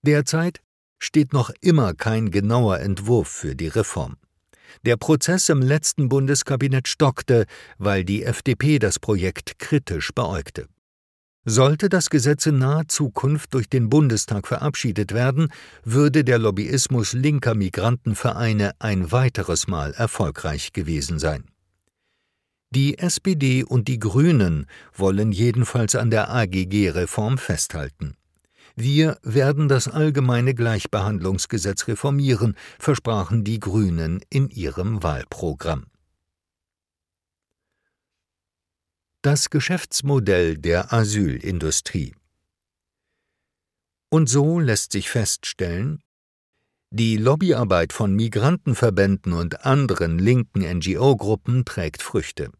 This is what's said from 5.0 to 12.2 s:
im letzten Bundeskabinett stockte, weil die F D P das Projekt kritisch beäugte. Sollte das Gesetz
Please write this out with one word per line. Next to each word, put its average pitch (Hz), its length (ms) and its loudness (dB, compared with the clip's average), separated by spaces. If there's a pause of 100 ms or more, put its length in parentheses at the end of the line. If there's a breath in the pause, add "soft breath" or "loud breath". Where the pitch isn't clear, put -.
im 143 120 4
letzten 143 460 0
Bundeskabinett 135 800 0
stockte, 127 580 2 (320 loud breath)
weil 98 280 0
die 101 180 -2
F - 200 -4
D 123 120 0
P 147 240 2
das 104 180 0
Projekt - 600 -4
kritisch - 540 -4
beäugte. 87 540 -6 (800)
Sollte 135 440 2
das 180 200 2
Gesetz 147 360 2